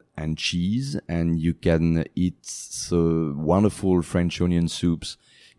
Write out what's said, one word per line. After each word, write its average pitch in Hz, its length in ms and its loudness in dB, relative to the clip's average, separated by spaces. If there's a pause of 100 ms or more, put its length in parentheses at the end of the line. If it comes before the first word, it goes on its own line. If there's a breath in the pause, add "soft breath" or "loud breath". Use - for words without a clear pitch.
(160)
and 78 220 -4
cheese, 110 580 -2 (120)
and 85 320 0
you 82 140 2
can 82 500 2 (100)
eat 90 320 -2
so 82 880 -2
wonderful 92 640 2
French 87 380 -2
onion 85 280 2
soups - 480 -2 (420 soft breath)